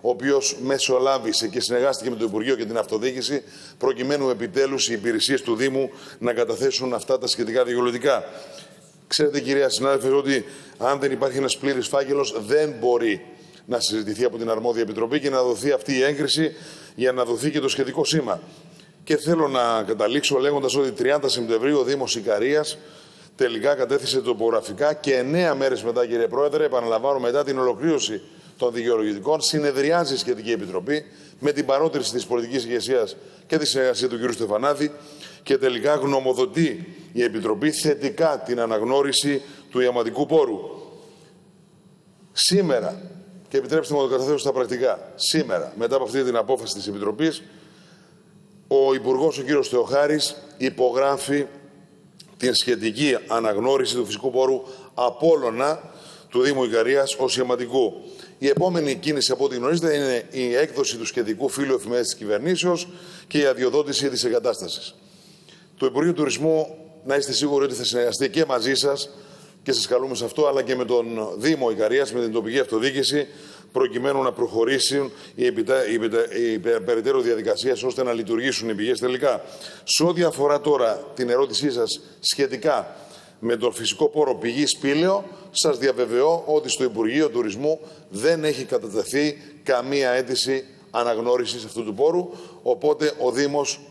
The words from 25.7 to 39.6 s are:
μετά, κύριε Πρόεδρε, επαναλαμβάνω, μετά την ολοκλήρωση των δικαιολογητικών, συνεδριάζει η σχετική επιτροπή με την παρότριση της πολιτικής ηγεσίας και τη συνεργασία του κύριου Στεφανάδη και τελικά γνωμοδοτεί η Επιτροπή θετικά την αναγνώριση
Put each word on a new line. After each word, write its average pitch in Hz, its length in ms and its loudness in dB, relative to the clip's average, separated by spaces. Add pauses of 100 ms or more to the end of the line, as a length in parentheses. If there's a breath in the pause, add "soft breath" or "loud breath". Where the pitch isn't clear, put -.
μετά, 120 220 2
κύριε 117 220 0
Πρόεδρε, 143 380 2
επαναλαμβάνω, 127 540 0
μετά 123 240 0
την 135 160 -2
ολοκλήρωση 123 640 0 (360 loud breath)
των 123 160 0
δικαιολογητικών, 113 680 0
συνεδριάζει 147 720 0
η 131 40 -2
σχετική 113 340 -4
επιτροπή 98 540 -4 (340 loud breath)
με 143 120 0
την 143 140 -2
παρότριση 143 460 0
της 120 140 -4
πολιτικής 120 400 -2
ηγεσίας 117 500 -2 (320 loud breath)
και 160 100 0
τη 151 80 0
συνεργασία 131 440 2
του 120 80 0
κύριου 120 160 -2
Στεφανάδη 123 580 0 (520 loud breath)
και 135 140 2
τελικά 127 380 2
γνωμοδοτεί 131 1000 0 (180)
η 120 100 2
Επιτροπή 110 480 0
θετικά 147 760 0
την 120 140 -2
αναγνώριση 127 800 2 (300 loud breath)